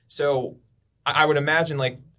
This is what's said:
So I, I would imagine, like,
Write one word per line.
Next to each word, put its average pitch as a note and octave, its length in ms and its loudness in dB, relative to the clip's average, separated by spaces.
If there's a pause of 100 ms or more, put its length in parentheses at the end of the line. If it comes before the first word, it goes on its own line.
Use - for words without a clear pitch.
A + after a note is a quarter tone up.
So C#3+ 500 -2 (480)
I, D3 180 2
I - 20 6
would D3+ 120 2
imagine, D#3 400 0
like, B2+ 220 -4 (200)